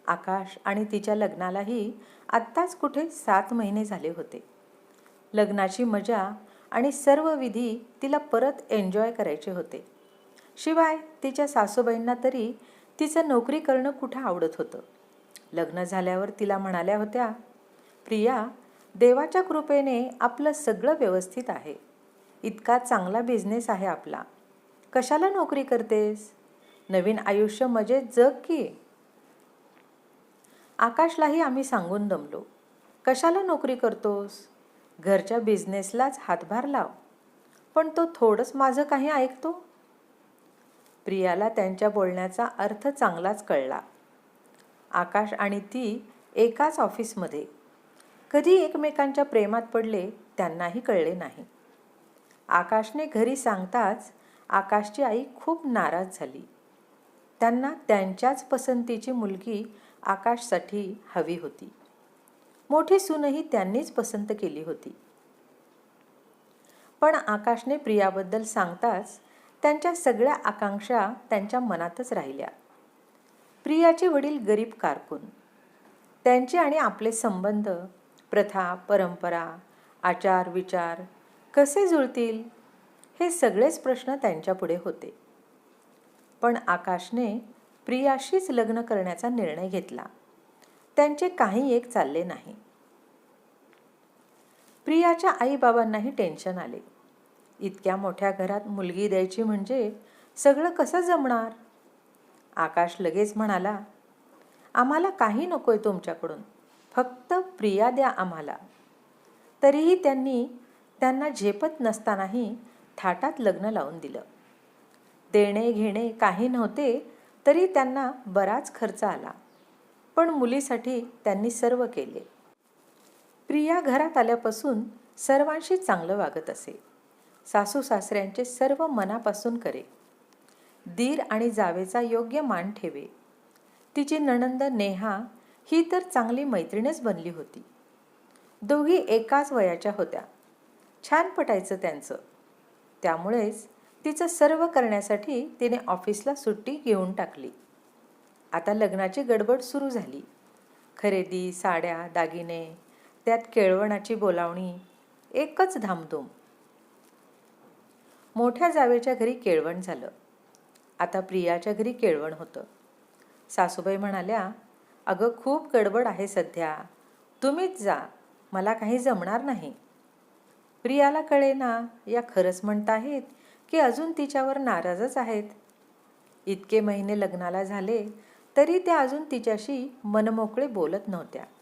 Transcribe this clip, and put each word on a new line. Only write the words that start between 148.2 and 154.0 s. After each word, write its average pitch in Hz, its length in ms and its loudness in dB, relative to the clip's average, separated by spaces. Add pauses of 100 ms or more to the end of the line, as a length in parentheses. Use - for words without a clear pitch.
आता 170 220 -2
लग्नाची 190 480 0
गडबड 233 380 2
सुरू 277 280 -4
झाली. 196 320 -6 (800)
खरेदी, 185 540 -2
साड्या, 170 560 -2
दागिने, 165 680 -4 (480)
त्यात 226 120 4 (140)
केळवणाची 208 640 2